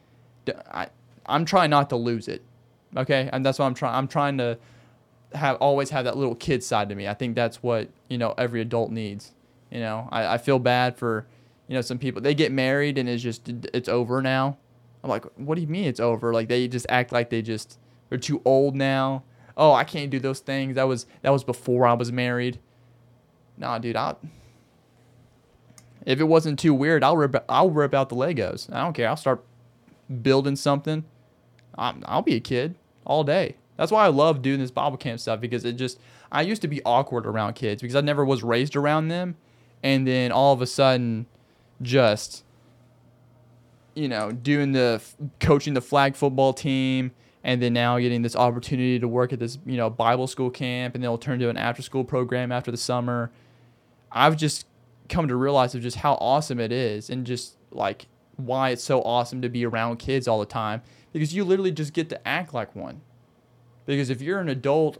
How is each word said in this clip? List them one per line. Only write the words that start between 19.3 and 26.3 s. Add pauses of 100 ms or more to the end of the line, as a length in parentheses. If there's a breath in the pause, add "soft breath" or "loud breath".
"Oh,
I
can't
do
those
things.
That
was, (160 soft breath)
that
was
before
I
was
married." (1000 soft breath)
Nah,
dude,
I'll, (1900 loud breath)
if
it
wasn't